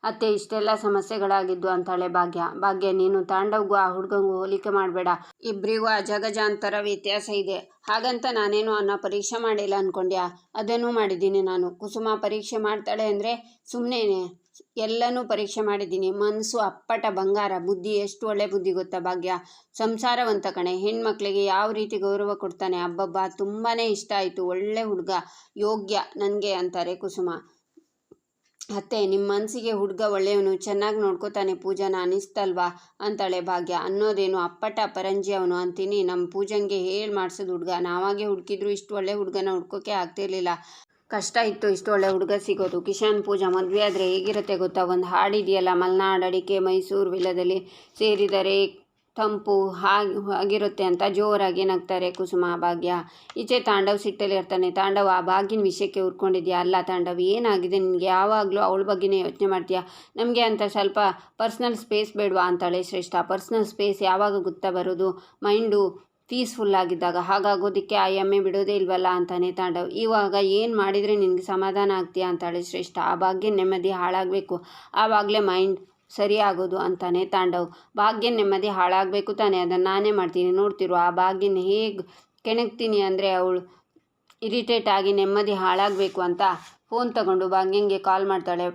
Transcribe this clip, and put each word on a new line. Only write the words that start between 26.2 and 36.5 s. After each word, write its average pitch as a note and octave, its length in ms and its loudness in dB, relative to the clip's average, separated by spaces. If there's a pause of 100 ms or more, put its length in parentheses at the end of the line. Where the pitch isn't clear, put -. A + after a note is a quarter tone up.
ಅಂತಾರೆ F3+ 420 -2
ಕುಸುಮ. F3+ 340 -6 (1400)
"ಅತ್ತೆ, G3+ 280 -6 (100)
ನಿಮ್ G3 200 2
ಮನ್ಸಿಗೆ A3 460 -4
ಹುಡ್ಗ G3 360 -2
ಒಳ್ಳೆಯವನು, G3 480 2
ಚೆನ್ನಾಗ್ G#3 420 -2
ನೋಡ್ಕೋತಾನೆ F#3+ 560 -2
ಪೂಜಾನ F#3+ 460 -2
ಅನಿಸ್ತಲ್ವಾ?" F#3 640 -2 (320)
ಅಂತಾಳೆ G3 420 -2
ಭಾಗ್ಯ. F3 400 -4
"ಅನ್ನೋದೇನು, G3 580 0
ಅಪ್ಪಟ G#3+ 440 -4
ಅಪರಂಜಿ G3 500 -2
ಅವನು F#3 220 0
ಅಂತೀನಿ, F#3+ 480 -2
ನಮ್ F3+ 240 0
ಪೂಜಂಗೆ G3+ 560 -2